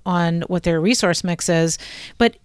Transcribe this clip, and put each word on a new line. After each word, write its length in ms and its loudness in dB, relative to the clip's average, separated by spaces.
on 380 0
what 200 -2
their 180 0
resource 440 0
mix 240 -4
is. 300 2
But 260 2